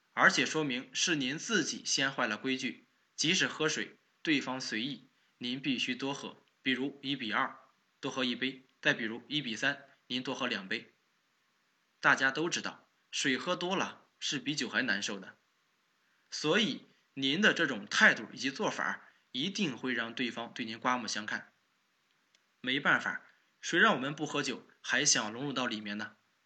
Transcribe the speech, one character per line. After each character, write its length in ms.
而 160
且 160
说 180
明 300
是 220
您 240
自 240
己 220
先 260
坏 160
了 100
规 200
矩， 300
即 180
使 140
喝 220
水， 300
对 200
方 180
随 220
意， 280
您 240
必 180
须 160
多 180
喝， 300
比 100
如 300
一 140
比 160
二， 260
多 120
喝 140
一 100
杯； 320
再 120
比 120
如 240
一 120
比 140
三， 320
您 140
多 140
喝 120
两 200
杯。 280
大 160
家 160
都 180
知 120
道， 280
水 260
喝 180
多 200
了 320
是 200
比 160
酒 120
还 140
难 220
受 160
的， 180
所 280
以 300
您 260
的 140
这 140
种 180
态 300
度 180
以 60
及 100
做 220
法， 360
一 200
定 260
会 160
让 220
对 160
方 200
对 140
您 140
刮 180
目 100
相 200
看。 260
没 180
办 200
法， 240
谁 180
让 140
我 60
们 160
不 100
喝 160
酒， 260
还 240
想 260
融 140
入 80
到 140
里 120
面 200
呢？ 180